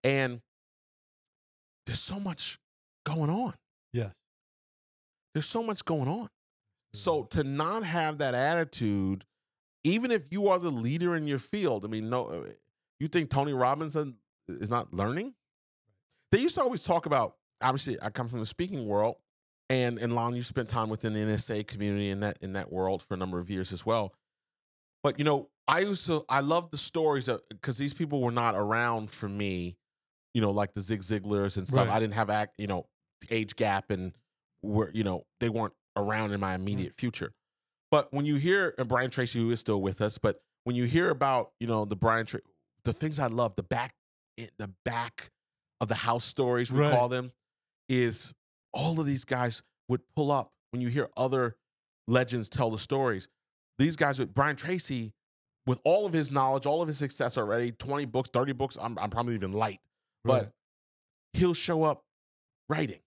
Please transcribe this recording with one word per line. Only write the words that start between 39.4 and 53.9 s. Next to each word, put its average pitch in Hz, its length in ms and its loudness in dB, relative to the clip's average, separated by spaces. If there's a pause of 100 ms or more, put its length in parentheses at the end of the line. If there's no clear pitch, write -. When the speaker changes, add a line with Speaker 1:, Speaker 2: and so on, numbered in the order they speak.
Speaker 1:
is 117 80 0
still 101 220 0
with 95 200 -2
us, 107 160 0
but - 240 0 (220)
when 123 140 -2
you 123 80 2
hear 160 240 4
about, 135 500 2
you 117 80 -4
know, 110 180 2
the 104 120 -4
Brian 113 280 4
Tra-, - 160 -8 (440)
the 113 80 0
things 151 260 -4
I 135 80 2
love, 113 280 0
the 95 80 -4
back, 120 300 -4 (460)
i-, 117 180 -10
the 101 160 -8 (120)
back 117 460 -4 (500)
of 107 80 -2
the 113 60 2
house 117 300 0
stories, 123 460 0
we 135 80 2
Speaker 2:
Right. 147 140 6
Speaker 1:
call 123 160 4
them, 127 240 -4 (560)
is 120 440 0 (400)
all 160 260 0
of 156 60 0
these 139 200 0
guys 123 380 0 (260)
would 123 120 0 (140)
pull 147 160 2
up 131 200 0 (200)
when 123 100 -4
you 120 80 0
hear 131 280 0
other 127 380 2 (520)
legends 123 420 2
tell 120 200 2
the 110 80 -2
stories. 123 520 0 (500)
These 156 160 4